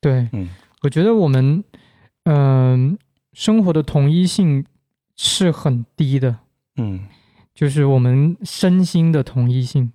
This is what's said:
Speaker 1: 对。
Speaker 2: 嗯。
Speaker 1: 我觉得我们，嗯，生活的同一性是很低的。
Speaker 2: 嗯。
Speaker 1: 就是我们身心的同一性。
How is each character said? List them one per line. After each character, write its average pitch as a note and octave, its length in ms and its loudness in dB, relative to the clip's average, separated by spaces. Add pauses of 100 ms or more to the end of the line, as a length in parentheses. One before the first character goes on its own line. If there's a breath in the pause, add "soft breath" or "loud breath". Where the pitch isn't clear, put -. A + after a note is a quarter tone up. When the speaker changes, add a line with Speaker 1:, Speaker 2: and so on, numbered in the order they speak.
Speaker 1:
对。 B2+ 320 0
Speaker 2:
嗯。 F#2+ 160 -8 (320 loud breath)
Speaker 1:
我 C#3+ 80 -2
觉 D#3+ 120 -2
得 A3+ 140 2
我 G3 140 2
们， C3+ 340 2 (640 soft breath)
嗯， C3+ 720 2 (340)
生 A3 320 0
活 F3+ 80 0
的 D#3 100 0
同 C#3+ 300 0
一 F3+ 160 2
性 D#3 380 0 (500)
是 - 340 -2
很 B2 360 -2 (100)
低 C#3 240 -2
的。 B2 200 -2 (360)
Speaker 2:
嗯。 G2 320 -8 (460 soft breath)
Speaker 1:
就 D3 140 -2
是 C#3+ 180 0
我 C#3 120 2
们 C3+ 460 2
身 F#3 420 0
心 E3 260 0
的 D3+ 120 0
同 B2 260 -2
一 B2+ 140 0
性。 B2 320 -2